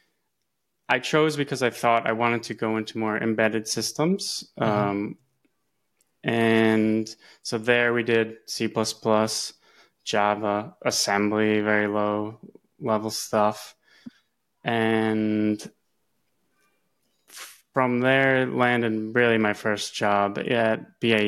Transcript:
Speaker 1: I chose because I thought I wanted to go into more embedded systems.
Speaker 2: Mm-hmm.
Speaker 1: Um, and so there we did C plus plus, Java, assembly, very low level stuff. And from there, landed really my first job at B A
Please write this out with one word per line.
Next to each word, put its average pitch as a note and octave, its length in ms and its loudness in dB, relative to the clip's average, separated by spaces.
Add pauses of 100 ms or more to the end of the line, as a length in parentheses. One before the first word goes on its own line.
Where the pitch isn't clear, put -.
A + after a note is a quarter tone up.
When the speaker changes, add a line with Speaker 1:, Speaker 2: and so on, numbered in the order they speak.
(880)
Speaker 1:
I B2+ 120 2
chose D#3 360 2
because C#3 280 -4
I A#2 60 2
thought A#2 360 2
I A2+ 60 0
wanted A#2 320 0
to A2 100 -8
go A2 220 -2
into A2 220 -6
more G#2+ 180 -2
embedded A2 500 0
systems. - 920 -4
Speaker 2:
Mm-hmm. A2+ 100 0
Speaker 1:
Um, G#2 480 -2 (1040)
and A2 920 2 (260)
so A#2+ 160 -6
there A#2+ 340 2
we A#2+ 120 0
did A2+ 320 0 (100)
C - 220 -4
plus A2 240 -2
plus, A2 640 0 (500)
Java, G#2 800 0
assembly, G#2+ 760 0
very G#2 280 0
low G#2 500 -4 (400)
level A2 320 -2
stuff. - 640 -2 (880)
And A2 1000 0 (2000)
from B2 260 2
there, C3 480 4
landed A#2 680 0
really A#2+ 240 4
my G#2 160 2
first G#2 400 -4
job G2+ 440 0
at A2+ 640 -2
B A#2 120 2
A G#2+ 160 2